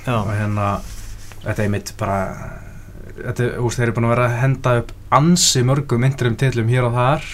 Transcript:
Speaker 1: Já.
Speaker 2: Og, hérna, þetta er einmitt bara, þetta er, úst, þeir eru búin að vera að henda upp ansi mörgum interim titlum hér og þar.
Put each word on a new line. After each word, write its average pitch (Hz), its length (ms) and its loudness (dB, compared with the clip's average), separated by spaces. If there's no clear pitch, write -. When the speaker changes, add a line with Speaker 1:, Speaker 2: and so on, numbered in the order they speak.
Speaker 1:
Já. 123 140 0
Speaker 2:
Og, 104 160 -2
hérna, 104 460 0
þetta 107 140 -4
er 107 100 0
einmitt 101 280 -4
bara, 98 220 -2
þetta - 260 -2
er, 120 160 0
úst, 120 180 -2
þeir 120 80 2
eru 117 60 0
búin 117 160 2
að 117 80 4
vera 123 120 2
að 120 120 -2
henda 131 380 2
upp 117 120 -4
ansi 147 540 6
mörgum 127 400 2
interim 127 320 2
titlum 117 320 2
hér 123 160 2
og 117 100 0
þar. 123 280 2